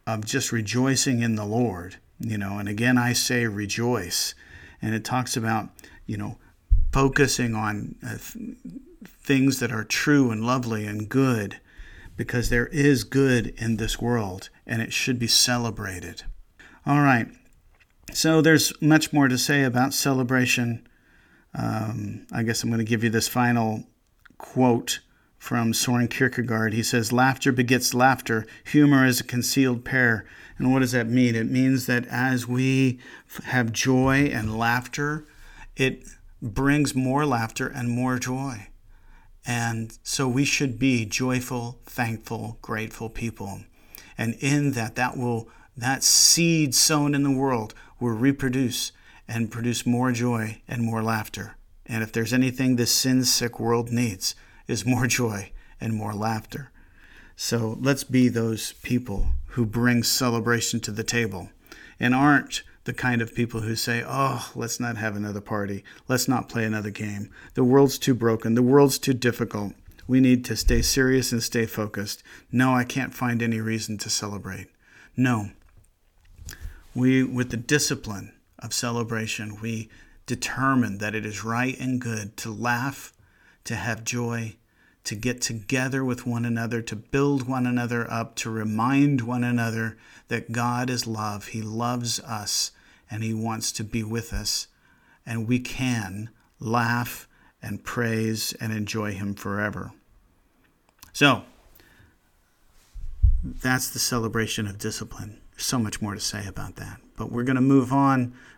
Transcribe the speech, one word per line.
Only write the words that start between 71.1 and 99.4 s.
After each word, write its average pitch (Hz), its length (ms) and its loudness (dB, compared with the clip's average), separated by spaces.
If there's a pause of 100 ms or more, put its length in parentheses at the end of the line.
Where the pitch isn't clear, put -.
and 117 100 -2
stay 113 240 -2
focused. 101 560 -6 (300)
No, 127 220 4
I 123 100 2
can't 127 280 -6
find 120 300 -2
any 113 180 -2
reason 110 380 -4
to 107 120 -10
celebrate." 98 580 -8 (480)
No. 120 340 2 (1400)
We, 131 300 4
with 123 260 -4
the 120 60 -4
discipline 113 760 -4 (280)
of 117 120 -10
celebration, 113 880 -4
we 110 300 -8 (340)
determine 123 760 0
that 104 160 -4
it 107 120 -4
is 104 180 -8
right 120 340 -2
and 127 220 -2
good 110 380 -8
to - 140 -10
laugh, 120 600 -4 (520)
to 120 100 -6
have 110 300 -6
joy, 117 520 -6 (480)
to - 100 -6
get 120 280 -4
together 131 600 -2
with 123 220 -4
one 117 180 -2
another, 117 380 -2
to 113 140 -10
build 139 520 0
one 127 180 0
another 120 440 -2
up, 113 260 -4
to - 120 -6
remind 117 720 2
one 120 220 -2
another 113 540 -2 (300)
that 117 240 -4
God 123 360 0
is 123 180 -4
love. 107 420 -6
He 110 120 -8
loves 117 600 -2
us, - 500 -4 (400)
and 110 120 -6
he 110 120 -4
wants 113 380 -4
to 117 120 -8
be 110 180 -4
with 113 300 -6
us, 107 340 -4 (600)
and 113 200 -6
we 123 140 2
can 113 680 -4 (280)
laugh 117 680 -2 (340)
and 107 220 -10
praise 113 720 -2
and 110 180 -6
enjoy 104 400 -4
him 101 220 -6
forever. 101 580 -6 (1200)